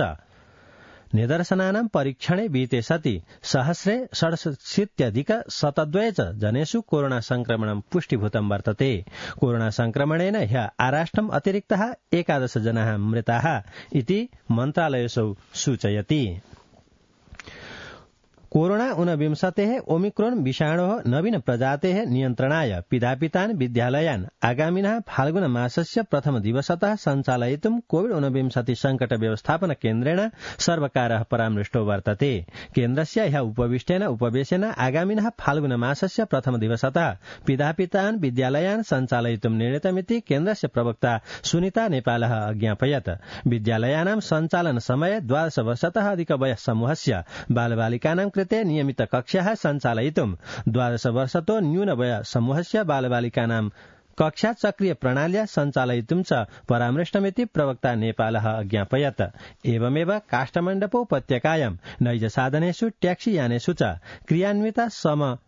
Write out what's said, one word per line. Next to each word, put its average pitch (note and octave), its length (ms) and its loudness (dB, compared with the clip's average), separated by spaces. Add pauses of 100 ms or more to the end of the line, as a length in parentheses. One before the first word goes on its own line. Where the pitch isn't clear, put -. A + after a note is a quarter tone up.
च F#2 160 -2 (1000)
निदर्शनानां F#3 720 0
परीक्षणे E3+ 600 0
विहिते B2+ 340 0
सति B2+ 400 -2 (200)
सहस्रे F3+ 720 0
षड्षष्ट्यधिक E3 1400 -2
शतद्वय D#3 600 0
च F#3 100 -4
जनेषु A2+ 600 0
कोरोना C#3 400 0
संक्रमणं A2+ 600 -2
पुष्टिभूतं G#2+ 680 0
वर्तते। G#2 560 0 (360)
कोरोना A#2 300 2
संक्रमणेन D3+ 640 0
ह्य A#2 320 0 (120)
आराष्ट्रम् D#3+ 500 0
अतिरिक्ताः G3+ 640 0 (180)
एकादश C#3+ 460 2
जनाः A2 380 2
मृताः A#2 680 0 (300)
इति F#3+ 360 0 (220)
मन्त्रालयसौ B2 840 0 (200)
सूचयति। G#2+ 840 0 (2000)
कोरोना G#3 420 2
ऊनविंशतेः F3 840 0
ओमिक्रोन G#3 560 0
विषाणोः E3+ 720 0
नवीन D#3+ 340 0
प्रजातेः D3 680 0
नियन्त्रणाय C3 840 0
पिधापितान् C#3 640 0
विद्यालयान् B2+ 760 0 (160)
आगामिनः F3+ 580 0
फाल्गुन D#3+ 440 0
मासस्य B2 580 0
प्रथम C#3+ 360 0
दिवसतः C#3 560 0
सञ्चालयितुं C#3 920 0
कोविड G3+ 240 0
ऊनविंशति C3 600 0
सङ्कट B2+ 380 0
व्यवस्थापन A#2+ 600 0
केन्द्रेण C3+ 580 0 (280)
सर्वकारः C3 640 0
परामृष्टो A2 640 0
वर्तते। G#2 600 0 (280)
केन्द्रस्य D3+ 540 2
ह्य C#3+ 100 2
उपविष्टेन B2 640 0
उपवेशेन C3 600 0
आगामिनः G3+ 680 0 (100)
फाल्गुन C#3+ 320 0
मासस्य C#3+ 520 0
प्रथम C3 320 0
दिवसतः A#2 600 0 (300)
पिधापितान् F3 720 0
विद्यालयान् D3 640 0
सञ्चालयितुं A#2+ 680 0
निर्णीतमिति F3+ 720 0
केन्द्रस्य G3+ 480 0
प्रवक्ता A#2 520 0 (240)
सुनिता F#3+ 440 0
नेपालः A#2+ 460 0
अज्ञापयत्। G#2+ 760 0 (360)
विद्यालयानां B2 720 0
सञ्चालन D#3+ 580 0
समये E3 420 0
द्वादश D3 380 0
वर्षतः E3 520 0
अधिक E3+ 220 0
वयः C3+ 220 2
समूहस्य A#2 720 0 (280)
बालबालिकानां A#2 840 0
कृते G#3+ 260 0
नियमित C#3+ 380 2
कक्षाः F3 520 0
सञ्चालयितुं, C#3 800 0 (340)
द्वादश A#2+ 380 0
वर्षतो D3 540 0
न्यून F3+ 300 2
वय A#2+ 340 0
समूहस्य D3 600 0
बालबालिकानां A#2+ 840 0 (500)
कक्षा E3 340 2
चक्रीय G3 420 0
प्रणाल्या D#3 500 0
सञ्चालयितुं C#3 800 0
च B2+ 240 0 (220)
परामृष्टमिति E3+ 760 0
प्रवक्ता C3+ 500 0
नेपालः A2 560 0
अज्ञापयत्। A2 720 0 (440)
एवमेव C#3 520 0
काष्ठमण्डपोपत्यकायां D#3+ 1600 0 (260)
नैज A#2+ 220 0
साधनेषु D3+ 640 0
ट्याक्सी F3+ 500 0
यानेषु A#2+ 340 0
च - 100 0 (460)
क्रियान्विता G#3 600 2
सम D3 480 0 (120)